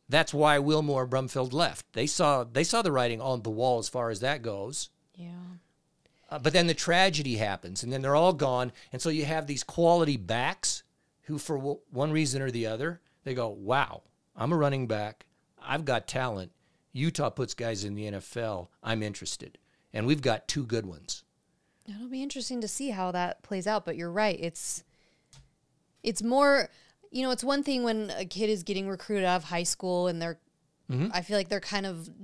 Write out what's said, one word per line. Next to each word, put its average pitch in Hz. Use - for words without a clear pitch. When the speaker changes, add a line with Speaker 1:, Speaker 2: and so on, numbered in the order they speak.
Speaker 1:
that's 151
why 147
Wilmore 143
Brumfield 131
left. -
They 123
saw, 147
they 120
saw 233
the 180
writing 120
on 127
the 110
wall 120
as 104
far 120
as 101
that 135
goes. 107
Speaker 2:
Yeah. 175
Speaker 1:
Uh, 151
but 143
then 175
the 165
tragedy 160
happens, 95
and 120
then 135
they're 139
all 175
gone. 127
And 170
so -
you 156
have 156
these 143
quality 165
backs 117
who, 151
for 147
w-, 139
one 143
reason 143
or 135
the 117
other, 139
they 135
go, 120
"Wow, 104
I'm 123
a 170
running 139
back. 107
I've 139
got 123
talent. 110
Utah 143
puts 120
guys 113
in 101
the 104
N 101
F -
L. 107
I'm 113
interested." -
And 110
we've 143
got 113
two 139
good 110
ones. -
Speaker 2:
It'll 220
be 262
interesting 254
to 208
see 269
how 185
that 180
plays 190
out, 208
but 160
you're 170
right. 202
It's, -
it's 220
more, 269
you 254
know, 262
it's 247
one 277
thing 262
when 220
a 190
kid 190
is 208
getting 190
recruited 190
out 180
of 165
high 175
school 180
and 170
they're, 165
Speaker 1:
Mm-hmm. 139
Speaker 2:
I 180
feel 202
like 196
they're 202
kind 196
of 170